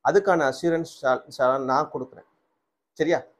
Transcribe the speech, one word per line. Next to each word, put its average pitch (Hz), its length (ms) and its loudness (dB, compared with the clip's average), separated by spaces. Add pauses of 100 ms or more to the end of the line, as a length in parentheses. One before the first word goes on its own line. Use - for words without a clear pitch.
அதுக்கான 175 400 2
assurance 165 520 -2
ஷா-, 127 320 0
ஷா-, 127 220 0 (140)
நான் 135 280 0
கொடுக்குறேன். - 360 -12 (720)
சரியா? 156 200 0 (200)